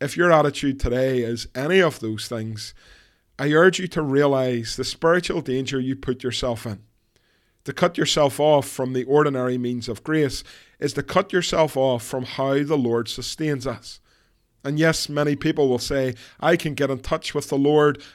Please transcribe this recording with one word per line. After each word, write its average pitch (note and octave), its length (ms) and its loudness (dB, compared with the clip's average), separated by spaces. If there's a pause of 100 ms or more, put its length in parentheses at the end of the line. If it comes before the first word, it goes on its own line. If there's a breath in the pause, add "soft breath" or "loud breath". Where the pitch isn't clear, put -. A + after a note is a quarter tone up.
if C#3+ 160 -6
your F3 160 4
attitude C#3+ 480 2
today B2+ 400 0
is A#2 340 -4
any D#3+ 260 2
of E3 200 2
those A2 260 -6
things, A2 480 -10 (640 soft breath)
I D3 140 0
urge F3+ 260 6
you F#3 100 -6
to E3+ 140 -4
realize C3+ 720 0
the B2 100 -6
spiritual E3+ 580 0
danger C3 360 -4
you C3 160 -2
put C3 300 -6
yourself B2 420 -4
in. G#2 140 -8 (840)
To C#3 80 -10
cut F3 240 0
yourself D3 440 2
off D3 260 4
from B2+ 260 -6
the B2+ 120 -2
ordinary C3 540 2
means A#2+ 300 -4
of A2 140 -8
grace D3+ 400 0 (380 loud breath)
is D3 140 -2
to C#3 100 -4
cut G3 280 0
yourself E3 440 0
off C3 260 2
from B2+ 220 -6
how C3+ 400 0
the D3+ 120 0
Lord A#2 320 0
sustains C#3+ 560 -6
us. A#2 360 -10 (640)
And C#3+ 140 -4
yes, D#3+ 300 2
many D3 260 0
people D#3 340 2
will B2 100 2
say, C3 360 -2 (260 loud breath)
"I E3 160 4
can D#3 180 -4
get C#3 160 0
in C3+ 80 -4
touch - 360 -6
with D3 140 -4
the C#3 100 0
Lord D3 440 4 (120)